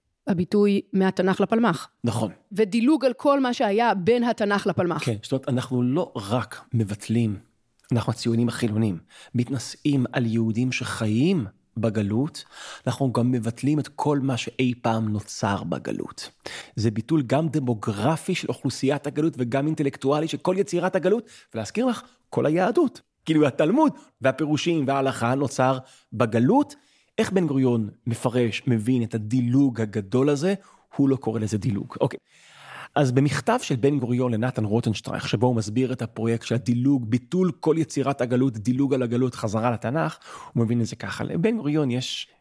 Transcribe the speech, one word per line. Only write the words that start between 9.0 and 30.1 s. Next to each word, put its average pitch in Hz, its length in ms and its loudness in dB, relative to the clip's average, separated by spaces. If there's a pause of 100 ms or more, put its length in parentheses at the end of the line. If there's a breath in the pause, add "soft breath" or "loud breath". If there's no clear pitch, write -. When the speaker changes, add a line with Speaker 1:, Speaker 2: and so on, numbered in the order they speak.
Speaker 2:
מתנשאים 127 760 -2
על 123 140 0
יהודים 113 460 0
שחיים 120 720 0 (320)
בגלות, 107 680 -2 (440 loud breath)
אנחנו 127 260 0
גם 123 180 2
מבטלים 127 480 -2
את 131 80 -4
כל 147 320 0
מה 127 180 -2
שאי 127 440 -2
פעם 113 280 0
נוצר 104 540 -2
בגלות. 60 680 -8 (460 loud breath)
זה 110 160 0
ביטול 127 300 0
גם 139 280 0
דמוגרפי 123 880 -2
של - 120 -8
אוכלוסיית 131 600 -2
הגלות, 147 300 -2
וגם 131 300 -2
אינטלקטואלי 151 600 0
של 151 100 -6
כל 185 200 0
יצירת 185 380 0
הגלות, 202 280 2 (300 loud breath)
ולהזכיר 113 320 -4
לך, 240 160 -2 (280 soft breath)
כל 127 160 0
היהדות. 190 560 2 (240)
כאילו 151 220 4
התלמוד 208 440 4 (300 loud breath)
והפירושים 147 680 0
וההלכה 131 480 0
נוצר 135 420 2 (360 soft breath)
בגלות. 123 640 4 (420 soft breath)
איך 220 140 0
בן 185 160 2
גוריון 123 420 2 (180)
מפרש, 117 600 0
מבין 120 360 2
את 110 120 -6
הדילוג 120 640 2
הגדול 110 480 0